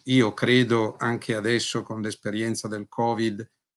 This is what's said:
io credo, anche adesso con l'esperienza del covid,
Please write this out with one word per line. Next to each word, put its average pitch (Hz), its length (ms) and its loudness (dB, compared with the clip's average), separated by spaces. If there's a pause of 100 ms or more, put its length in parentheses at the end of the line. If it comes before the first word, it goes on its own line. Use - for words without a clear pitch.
io 127 300 4
credo, 117 640 2
anche 117 360 -2
adesso 110 480 0
con 110 200 -8
l'esperienza 107 640 -4
del 104 200 -8
covid, 113 640 -2 (260)